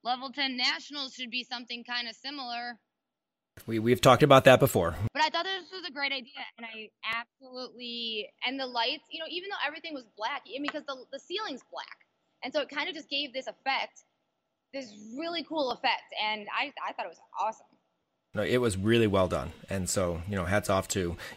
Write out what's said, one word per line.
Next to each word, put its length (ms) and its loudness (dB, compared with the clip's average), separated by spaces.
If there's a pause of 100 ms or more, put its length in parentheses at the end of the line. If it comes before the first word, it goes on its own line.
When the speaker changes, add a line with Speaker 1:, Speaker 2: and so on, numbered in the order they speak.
Speaker 1:
level 280 -4
ten 260 -2
nationals 560 -4
should 180 -10
be 120 -4
something 400 -10
kinda 300 -6
similar. 640 -8 (880)
Speaker 2:
We, 120 -2
we've 200 4
talked 240 8
about 220 10
that 140 12
before. 360 4 (180)
Speaker 1:
But 80 2
I 80 4
thought 140 -2
this 280 -6
was 160 -12
a 40 -8
great 220 -4
idea, 260 -10 (180)
and 80 -12
I 240 -14 (140)
absolutely, 1300 -6 (160)
and 140 -2
the 60 -2
lights, 460 -2
you 80 -12
know, 100 -6
even 200 -8
though 180 -4
everything 260 -8
was 120 -10 (120)
black, 300 -6
I 120 -10
mean, 120 -4
'cause 160 -8
the, 80 -8 (160)
the 80 -12
ceiling's 420 -8 (100)
black. 260 -12 (460)
And 100 -10
so 80 0
it 80 -6
kinda 240 -4
just 160 -12
gave 240 -4
this 140 -8
effect, 560 -6 (680)
this 200 -8 (240)
really 260 -6
cool 280 0
effect, 420 -2 (100)
and 240 -4 (100)
I, 140 -2 (160)
I 60 -6
thought 120 -8
it 40 -8
was 100 -20 (220)
awesome. 240 -4 (680)
Speaker 2:
No, 100 -2
it 160 2
was 180 2
really 300 6
well 200 4
done. 240 -2 (180)
And 200 -2
so, 400 0
you 80 -2
know, 80 0
hats 240 0
off 200 2
to 280 -2 (200)